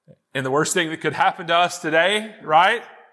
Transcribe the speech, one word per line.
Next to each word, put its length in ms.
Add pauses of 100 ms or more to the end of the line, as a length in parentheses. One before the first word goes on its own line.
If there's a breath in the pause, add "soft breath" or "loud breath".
(320)
And 140
the 40
worst 220
thing 180
that 100
could 140
happen 340
to 60
us 260
today, 600
right, 400 (300)